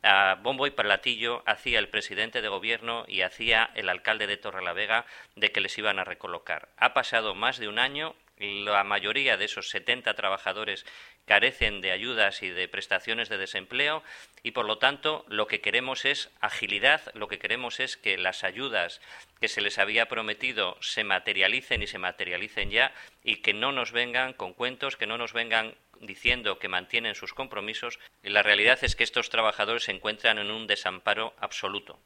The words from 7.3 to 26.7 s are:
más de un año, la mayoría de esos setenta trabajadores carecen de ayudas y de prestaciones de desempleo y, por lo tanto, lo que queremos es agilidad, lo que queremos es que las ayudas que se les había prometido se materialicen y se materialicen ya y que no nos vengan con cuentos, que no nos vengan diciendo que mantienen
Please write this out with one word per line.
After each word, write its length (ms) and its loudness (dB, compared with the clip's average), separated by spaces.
más 240 0
de 80 -6
un 100 -4
año, 380 -2
la 440 0
mayoría 520 2
de 100 0
esos 240 -6
setenta 440 -2
trabajadores 720 -2
carecen 560 4
de 100 0
ayudas 520 0
y 60 -4
de 200 -4
prestaciones 600 -4
de 80 -4
desempleo 680 -2
y, 80 -6
por 140 0
lo 120 0
tanto, 500 0
lo 200 0
que 120 -2
queremos 460 -2
es 240 0
agilidad, 640 2
lo 120 -6
que 120 -8
queremos 400 -4
es 180 -4
que 200 -2
las 260 -2
ayudas 580 -2
que 60 2
se 120 -2
les 200 -2
había 280 2
prometido 760 -4
se 220 -2
materialicen 800 0
y 60 -4
se 100 -10
materialicen 720 -4
ya 240 4
y 140 -2
que 160 0
no 180 0
nos 200 -2
vengan 420 0
con 200 -8
cuentos, 440 -4
que 100 -2
no 100 -4
nos 160 -6
vengan 420 0
diciendo 600 0
que 100 -6
mantienen 460 -2